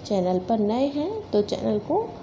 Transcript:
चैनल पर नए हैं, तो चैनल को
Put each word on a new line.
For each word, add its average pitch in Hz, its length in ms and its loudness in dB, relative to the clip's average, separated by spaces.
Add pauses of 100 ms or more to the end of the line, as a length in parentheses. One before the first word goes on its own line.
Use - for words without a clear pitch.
चैनल 180 320 2
पर 220 200 0
नए 220 280 2
हैं, 320 440 -4
तो 208 120 4
चैनल 208 360 -2
को - 300 0 (140)